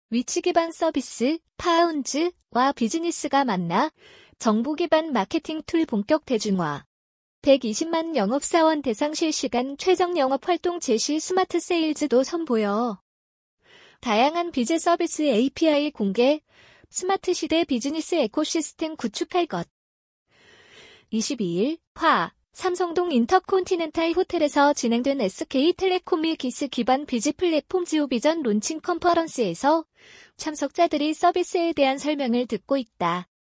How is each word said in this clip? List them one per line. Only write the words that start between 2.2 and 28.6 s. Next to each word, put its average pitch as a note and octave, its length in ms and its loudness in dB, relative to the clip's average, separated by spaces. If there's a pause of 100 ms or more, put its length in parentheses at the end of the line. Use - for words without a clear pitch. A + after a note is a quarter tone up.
비즈니스가 D4 680 0
만나 F#3+ 480 0 (480)
정보 A#3 360 0
기반 D#4+ 360 2
마케팅 D#4 540 -2
툴 E4 200 0
본격 B3+ 400 0
대중화. F#3+ 600 -2 (560)
백이십만 D#4+ 760 0
영업사원 D4 680 2
대상 C#4 320 -2
실시간 C#4 640 -2
최적 F4+ 400 2
영업 C4+ 300 0
활동 F4 320 0
제시 C#4+ 400 0
스마트 F#4 400 0
세일즈도 D#4 640 2
선보여. A3+ 800 -2 (1000)
다양한 D4+ 520 0
비즈 D4 280 0
서비스 E4+ 440 0
에이피아이 D4 680 2
공개, A#3+ 480 2 (500)
스마트 F#4 440 -2
시대 E4 320 0
비즈니스 C#4+ 500 -2
에코시스템 D#4 800 -2
구축할 E4+ 520 -2
것. F3 200 -6 (1400)
이십이일, A3 680 -2 (160)
화, A#3 400 0 (180)
삼성동 F4+ 600 -2
인터콘티넨탈 E4+ 1000 0
호텔에서 D4 600 2
진행된 B3+ 480 0
에스케이텔레콤 E4 1040 0
의 D#4+ 100 0
기스 C4 320 -4
기반 B3+ 380 0
비즈 C4 280 -2
플랫폼 F4 520 0
지오비전 D4+ 560 0
론칭 A#3+ 400 -2